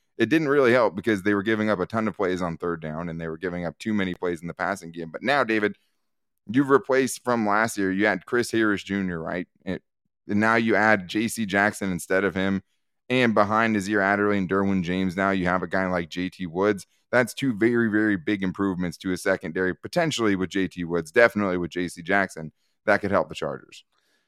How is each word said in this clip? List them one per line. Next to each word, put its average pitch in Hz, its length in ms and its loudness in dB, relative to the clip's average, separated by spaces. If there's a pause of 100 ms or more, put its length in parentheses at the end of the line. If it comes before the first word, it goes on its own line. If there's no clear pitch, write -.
(180)
it 117 120 2
didn't 160 180 2
really 135 240 4
help 110 240 4
because 101 260 0
they 104 140 2
were 98 80 0
giving 107 260 0
up 98 100 0
a 90 60 0
ton 110 220 -2
of 95 80 -6
plays 92 260 0
on 85 160 -4
third 85 240 -4
down 80 260 -8
and 82 140 -8
they 82 60 -6
were 80 100 -8
giving 87 280 -6
up 80 120 -8
too 110 160 -4
many 95 220 0
plays 87 260 -4
in 85 60 -10
the 82 60 -8
passing 90 380 -6
game. 82 200 -12
But 80 100 -10
now, 131 220 2
David, 107 320 0 (760)
you've 135 220 2
replaced 131 520 2
from 117 220 0
last 107 320 2
year, 95 140 0
you 98 160 2
had 92 180 0
Chris 120 240 0
Harris 107 320 2
Junior, 92 400 -4
right? 85 260 -6 (160)
And, 92 160 -6 (480)
and 104 120 0
now 110 160 4
you 113 200 2
add 104 320 4
J 107 200 -2
C 110 180 -4
Jackson 101 460 0
instead 92 320 0
of 92 100 0
him. 95 300 -2 (480)
And 123 240 2
behind 110 380 2
Nasir 104 260 0
Adderley 101 400 2
and 90 100 -4
Derwin 98 320 0
James, 90 340 -2
now 98 160 0
you 95 140 0
have 90 160 0
a 87 60 -8
guy 95 200 -2
like 87 220 -4
J 90 200 -6
T 92 180 -10
Woods. 95 400 0 (240)
That's 120 220 2
two 135 200 -4
very, 117 380 2
very 107 240 2
big 95 260 -2
improvements 92 580 -2
to 95 120 -4
a 90 60 -4
secondary, 92 580 -2
potentially 117 600 -2
with 90 120 -2
J 95 200 -2
T 90 160 -10
Woods, 82 260 -4
definitely 104 460 4
with 87 140 -4
J 87 180 -4
C - 120 -16
Jackson. 85 520 -2 (320)
That 104 160 4
could 95 100 -4
help 90 160 2
the 80 80 -14
Chargers. 69 480 -10 (440)